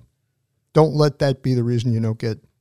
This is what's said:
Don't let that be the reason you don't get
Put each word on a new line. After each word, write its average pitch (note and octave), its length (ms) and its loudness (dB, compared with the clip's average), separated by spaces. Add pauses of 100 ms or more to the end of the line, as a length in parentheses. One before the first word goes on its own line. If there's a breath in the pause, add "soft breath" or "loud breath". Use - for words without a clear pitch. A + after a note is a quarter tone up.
(720)
Don't D#3 220 4
let D3+ 260 0
that C#3 240 -2
be C3 100 0
the A#2+ 80 0
reason A#2+ 300 -2
you A2+ 80 -2
don't A2+ 180 -4
get A2 220 -8 (200)